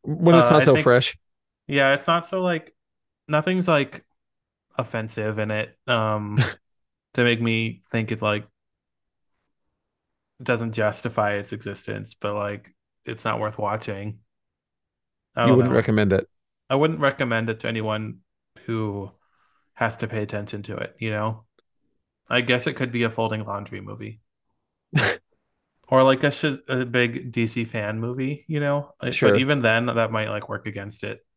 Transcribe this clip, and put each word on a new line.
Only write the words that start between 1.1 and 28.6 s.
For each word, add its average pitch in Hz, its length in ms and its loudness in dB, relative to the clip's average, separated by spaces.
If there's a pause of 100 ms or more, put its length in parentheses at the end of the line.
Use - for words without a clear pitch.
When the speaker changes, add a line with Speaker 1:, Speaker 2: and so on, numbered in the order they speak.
Speaker 2:
Yeah, 139 260 4
it's 139 140 -2
not 175 180 2
so, 185 160 -4
like, 175 340 -2 (520)
nothing's, 180 400 0
like, 147 360 0 (760)
offensive 110 640 -4
in 107 120 -2
it, 107 260 -6 (100)
um, 107 520 0 (380)
Speaker 1:
<laughs> - 360 -20
Speaker 2:
to 123 100 6
make 117 180 4
me 113 500 -2
think 113 200 -2
it, 110 100 -4
like, 104 240 0 (2000)
doesn't 117 320 -2
justify 107 640 -2
its 101 180 -8
existence, 107 600 -10
but, 104 200 -8
like, 104 400 -8 (320)
it's 117 180 -12
not 113 160 -2
worth 107 180 -6
watching. 107 640 -6 (1160)
I 123 60 -2
Speaker 1:
You 117 60 4
Speaker 2:
don't 127 100 6
Speaker 1:
wouldn't 127 160 4
Speaker 2:
know. 120 40 4
Speaker 1:
recommend 107 360 2
it? - 140 0 (420)
Speaker 2:
I 135 60 0
wouldn't 156 240 0
recommend 123 500 0
it 110 120 -6
to 117 80 -4
anyone 110 500 -6 (460)
who 101 460 -6 (640)
has 113 220 -2
to 113 100 -6
pay 110 140 -6
attention 104 420 -8
to 104 120 -10
it, - 240 -10
you 110 120 -4
know? 110 340 -4 (840)
I 123 120 2
guess 123 260 0
it - 60 -4
could 123 180 -4
be 117 120 -2
a 113 60 0
folding 110 360 -4
laundry 101 340 -10
movie. 107 400 -14 (720)
Speaker 1:
<laughs> 143 80 4 (880)
Speaker 2:
Or, 131 140 6
like, 135 160 4
that's 143 220 0
just 139 260 -2
a 127 160 -2
big 120 480 -2
D 117 160 0
C 117 160 -4
fan 110 380 -6
movie, 131 480 -6
you 151 100 -2
know? 143 400 -2